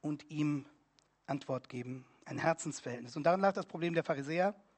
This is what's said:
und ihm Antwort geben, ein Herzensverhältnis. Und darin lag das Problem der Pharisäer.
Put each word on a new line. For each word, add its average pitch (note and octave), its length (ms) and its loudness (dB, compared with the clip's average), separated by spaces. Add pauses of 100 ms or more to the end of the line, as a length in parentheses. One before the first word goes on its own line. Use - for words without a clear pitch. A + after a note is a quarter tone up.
und D3+ 300 -4
ihm D3 340 0 (600)
Antwort C#3 420 -4
geben, B2+ 360 -8 (200)
ein B2+ 140 -6
Herzensverhältnis. B2+ 760 -2
Und D3 80 -4
darin F3 180 6
lag G3 120 6
das G3 140 -4
Problem E3+ 260 -2
der E3 100 4
Pharisäer. E3 520 0 (220)